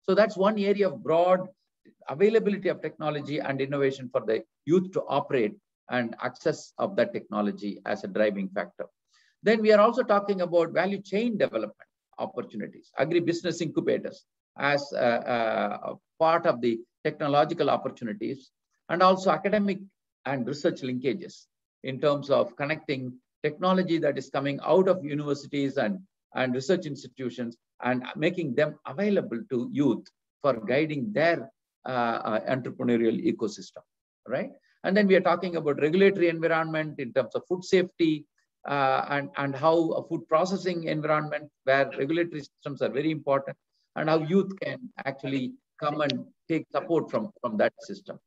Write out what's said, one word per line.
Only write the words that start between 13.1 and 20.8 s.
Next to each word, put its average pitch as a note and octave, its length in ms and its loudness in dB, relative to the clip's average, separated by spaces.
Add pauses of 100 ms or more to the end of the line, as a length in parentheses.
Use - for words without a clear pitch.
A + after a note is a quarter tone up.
incubators - 640 -2 (320)
as C#3+ 360 0
a, A2+ 920 0
a, - 60 -6
a - 40 -10 (240)
part E3 260 2
of C#3 140 2
the A#2 200 0 (240)
technological D3+ 680 0
opportunities, B2 840 -4 (380)
and E3+ 120 0
also F#3 280 6
academic G3 500 0 (460)
and B2+ 200 -2
research D3+ 360 -2